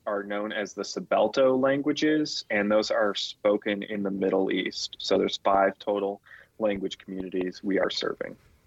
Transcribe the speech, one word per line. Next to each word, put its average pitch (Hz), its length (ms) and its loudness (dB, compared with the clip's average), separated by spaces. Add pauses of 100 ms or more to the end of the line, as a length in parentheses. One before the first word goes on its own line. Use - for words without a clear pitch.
are 101 160 -2
known 104 300 -6
as 104 220 -6
the 98 100 -4
Sibelto 110 760 2
languages, 147 920 2
and 104 200 2
those 107 220 2
are 104 240 2
spoken 104 680 0
in 104 220 -4
the 98 80 -2
Middle 95 400 0
East. - 480 -4
So 98 180 0
there's 95 240 0
five 98 380 4
total 101 400 -4 (400)
language 98 380 -2
communities 92 680 -6
we 95 160 0
are 92 100 0
serving. - 460 -6 (300)